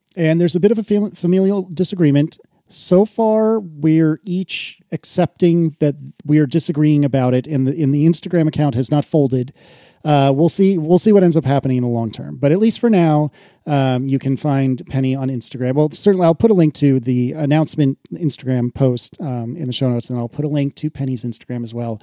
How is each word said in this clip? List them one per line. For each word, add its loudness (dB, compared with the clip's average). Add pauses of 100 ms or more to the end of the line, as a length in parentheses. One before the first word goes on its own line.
(180)
And 2
there's 2
a -2
bit 4
of 0
a -2
fam-, -2
familial 0
disagreement. 0 (320)
So 2
far, 0
we're 0
each -8 (100)
accepting 0
that 0 (300)
we're 4
disagreeing 0
about 0
it, 0
and -2
the, -2
and 2
the 2
Instagram 0
account -2
has -2
not 0
folded. 0 (520)
Uh, 4
we'll 2
see, 2
we'll 2
see 2
what 6
ends 4
up 0
happening 0
in -2
the -2
long -2
term. -14
But 2
at 2
least 0
for 0
now, 2 (340)
um, 0
you -2
can -2
find -2
Penny -2
on -6
Instagram. -6
Well, 2
certainly 2
I'll 4
put 2
a 2
link 4
to 2
the -2
announcement 0 (160)
Instagram -4
post, -2
um, -8
in -8
the -6
show -2
notes, -4
and -6
I'll -6
put -6
a -4
link -2
to -6
Penny's -6
Instagram -10
as -12
well. -8